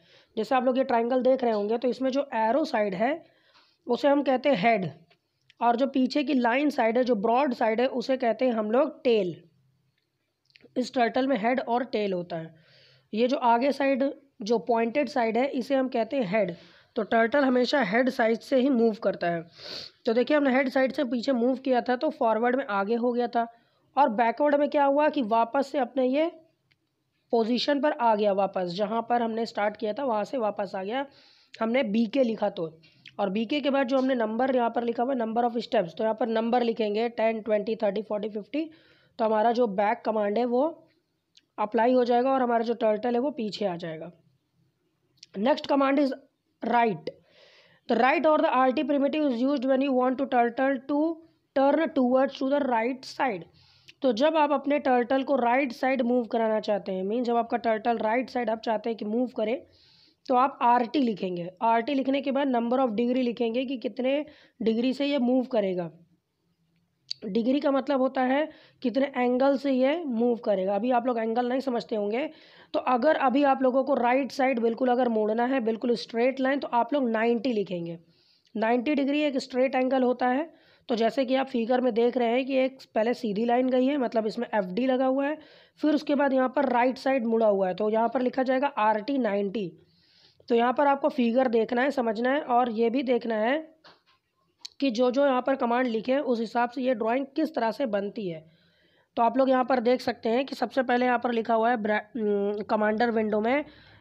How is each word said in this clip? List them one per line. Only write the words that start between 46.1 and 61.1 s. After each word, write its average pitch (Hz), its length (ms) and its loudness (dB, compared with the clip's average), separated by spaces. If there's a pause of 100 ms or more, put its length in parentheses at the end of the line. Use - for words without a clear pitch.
right। 226 460 0 (800)
The 220 80 2
right 277 260 4
or 311 120 4
the 302 160 2
R 262 180 4
T 277 180 -2
primitive 285 420 0
is 233 160 -2
used 277 180 -2
when 269 220 2
you 277 120 0
want 254 200 0
to 277 140 -4
turtle 254 440 0 (120)
to 311 240 0 (440)
turn 302 400 2
towards 262 440 2
to 262 80 -2
the 285 160 0
right 247 380 -2 (120)
side। 220 260 -2 (600)
तो 262 100 2
जब 294 240 2
आप 294 160 2
अपने 285 260 0
टर्टल 254 440 2
को 277 140 0
राइट 240 360 2
साइड 262 300 -2
मूव 240 220 2
कराना 220 360 0
चाहते 202 320 -4
हैं, 185 100 -4
मीन्स 220 240 -2
जब 233 100 0
आपका 233 200 -2
टर्टल 226 420 -2
राइट 220 320 -2
साइड 240 200 -4
आप 226 100 -4
चाहते 226 300 -4
हैं 226 60 -4
कि 226 80 -10
मूव 226 240 -2
करे, 226 380 -4 (600)
तो 269 60 2
आप 269 280 2
आरटी 240 360 2
लिखेंगे। 180 520 -4 (120)